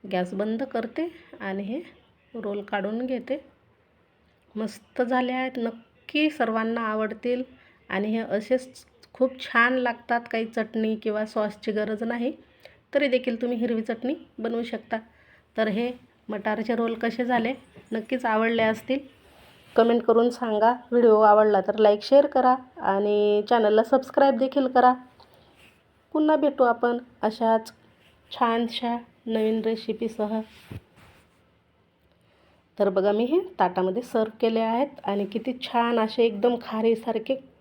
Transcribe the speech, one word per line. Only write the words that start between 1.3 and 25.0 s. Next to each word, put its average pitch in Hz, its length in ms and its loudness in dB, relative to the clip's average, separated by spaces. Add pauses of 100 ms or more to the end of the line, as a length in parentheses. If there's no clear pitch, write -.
आणि 196 220 -8
हे 240 200 -8 (520)
रोल 208 280 -8
काढून 214 440 -4
घेते. 254 380 -6 (1120)
मस्त - 460 -8
झाले 254 300 0
आहेत, 254 240 -4
नक्की 247 760 -4
सर्वांना 226 500 -2
आवडतील 220 640 -4 (460)
आणि 202 200 -2
हे 220 100 -2
असेच 226 680 -4 (280)
खूप 254 280 -2
छान 240 340 2
लागतात. 240 460 -2 (100)
काही 226 140 -2
चटणी 220 520 -4
किंवा 214 300 -4
सॉसची 214 460 -4
गरज 214 300 -4
नाही, 240 300 -4 (640)
तरी 285 140 2
देखील 247 340 0
तुम्ही 240 160 -2
हिरवी 226 240 -2
चटणी 240 320 -4 (240)
बनवू 233 240 -4
शकता. 220 340 -8 (600)
तर 220 120 0
हे 233 240 -2 (360)
मटारचे 214 460 -4
रोल 226 200 -2
कसे 233 300 -4
झाले, 240 300 0 (380)
नक्कीच 254 320 -6
आवडले 226 380 0
असतील, 220 360 0 (760)
कमेंट 233 260 4
करून 233 280 4
सांगा. 226 420 2 (180)
व्हिडिओ 233 300 6
आवडला 208 400 6
तर 208 180 -2
लाईक, 208 240 6
शेअर 285 240 6
करा 254 280 4 (220)
आणि 208 720 2
चॅनलला 220 340 4
सबस्क्राईब 269 560 2
देखील 262 280 0
करा. 254 280 4 (1160)